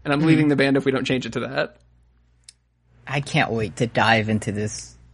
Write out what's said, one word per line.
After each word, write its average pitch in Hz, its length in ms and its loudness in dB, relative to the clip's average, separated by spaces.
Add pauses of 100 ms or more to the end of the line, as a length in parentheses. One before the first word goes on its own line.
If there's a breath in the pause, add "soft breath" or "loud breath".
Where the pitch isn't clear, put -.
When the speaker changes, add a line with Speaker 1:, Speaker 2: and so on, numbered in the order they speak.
Speaker 1:
And 147 80 -2
I'm 143 60 0
Speaker 2:
Mm-hmm. 160 80 2
Speaker 1:
leaving 156 200 4
the 147 80 2
band 135 220 2
if 135 80 -2
we 135 60 2
don't 127 120 -2
change 131 220 -2
it 117 80 -10
to 123 60 -6
that." 135 380 -6 (1300)
Speaker 2:
I 143 140 -2
can't 143 280 0
wait 110 280 -4
to 120 100 0
dive 110 420 2
into 110 220 -2
this. 104 440 -8 (180)